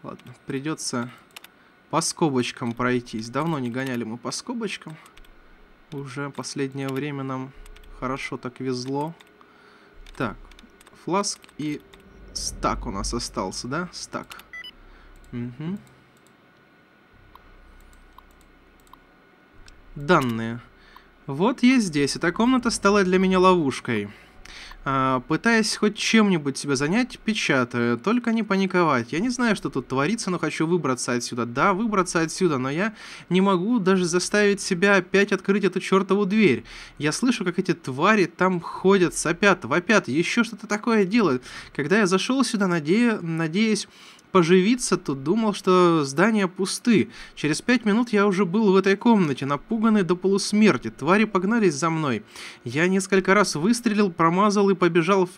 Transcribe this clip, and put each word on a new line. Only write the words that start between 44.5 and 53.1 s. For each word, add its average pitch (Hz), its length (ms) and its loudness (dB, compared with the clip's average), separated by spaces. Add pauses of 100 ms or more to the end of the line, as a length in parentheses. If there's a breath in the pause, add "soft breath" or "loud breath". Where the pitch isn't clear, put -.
тут, 139 260 -6
думал, 208 300 0
что 175 500 4
здания 190 440 2
пусты. 190 640 0 (260 loud breath)
Через 151 260 -4
пять 247 240 0
минут 226 260 2
я 202 140 4
уже 202 200 2
был 196 280 2
в - 20 4
этой 196 220 4
комнате, 180 480 2
напуганный 214 560 0
до 175 140 0
полусмерти. 190 720 2
Твари 190 360 2
погнались 196 500 0
за 160 160 0
мной. 143 320 -2 (400 loud breath)
Я 147 240 0
несколько 190 480 2